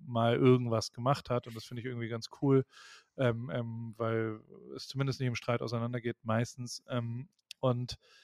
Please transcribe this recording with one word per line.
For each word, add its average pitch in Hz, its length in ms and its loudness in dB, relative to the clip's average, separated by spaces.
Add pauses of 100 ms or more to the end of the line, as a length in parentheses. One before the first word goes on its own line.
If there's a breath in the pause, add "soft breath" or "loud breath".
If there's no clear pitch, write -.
mal 117 300 2
irgendwas 123 560 4
gemacht 131 380 -2
hat 123 180 -2
und 113 80 -12
das 113 80 -10
find 123 160 -12
ich 113 60 -10
irgendwie 120 240 -6
ganz 113 200 -8 (120)
cool, 135 240 6 (500 soft breath)
ähm, 120 380 0
ähm, 117 420 -6
weil 113 460 -2 (340)
es - 140 -12
zumindest 135 320 -2
nicht 127 60 0
im 120 80 -2
Streit 120 260 -2
auseinandergeht 120 600 -4
meistens, 117 680 -2
ähm, 120 400 -4 (320)
und 123 340 0 (280 soft breath)